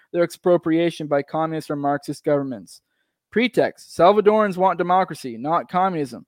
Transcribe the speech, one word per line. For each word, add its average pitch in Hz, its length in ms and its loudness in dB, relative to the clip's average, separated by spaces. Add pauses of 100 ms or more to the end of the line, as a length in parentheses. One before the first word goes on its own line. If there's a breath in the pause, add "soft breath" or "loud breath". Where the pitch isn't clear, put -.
(120)
their 170 120 0
expropriation 170 840 0
by 143 160 0
communist 160 480 -6
or 151 60 -4
Marxist 143 480 -4
governments. 139 560 -4 (500)
Pretext. - 680 -2
Salvadorans 208 600 4
want 180 200 2
democracy, 175 600 -2
not 151 320 -2
communism. 170 580 -2